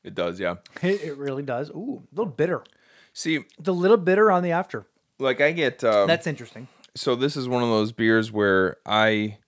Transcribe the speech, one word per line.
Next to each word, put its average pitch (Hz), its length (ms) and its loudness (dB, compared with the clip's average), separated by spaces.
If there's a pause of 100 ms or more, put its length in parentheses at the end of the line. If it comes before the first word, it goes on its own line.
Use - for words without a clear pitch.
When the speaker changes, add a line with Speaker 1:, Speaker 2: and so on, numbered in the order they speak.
Speaker 1:
It 87 120 -16
does, 87 240 -4
yeah. 90 160 -4 (260)
Speaker 2:
It, 196 200 -2
it 147 160 -8
really 139 260 -6
does. 135 260 -6
Ooh, 233 420 -12
a 143 40 -20
little 196 160 -4
bitter. 156 320 -2 (500)
Speaker 1:
See, 160 240 -4 (200)
Speaker 2:
It's 160 100 -8
a 190 40 0
little 185 260 4
bitter 196 340 4
on 180 120 2
the 175 80 -2
after. 165 340 -6 (340)
Speaker 1:
like, 131 200 0
I 147 120 4
get, 160 320 -2
um, 107 240 4
Speaker 2:
That's 165 200 0
interesting. 123 400 -10 (260)
Speaker 1:
so 131 220 -2
this 139 220 -2
is 131 100 -6
one 123 160 0
of 120 60 0
those 110 240 2
beers 113 380 2
where 98 540 2
I 107 520 0 (100)